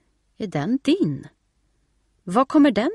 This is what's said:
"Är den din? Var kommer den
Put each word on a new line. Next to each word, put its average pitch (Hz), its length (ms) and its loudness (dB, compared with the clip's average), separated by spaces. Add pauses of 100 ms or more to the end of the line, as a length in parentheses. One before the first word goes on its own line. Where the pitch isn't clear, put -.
(360)
"Är 220 100 -8
den 175 360 -4
din? 185 440 -2 (1000)
Var 214 200 0
kommer 294 260 4
den 240 240 -2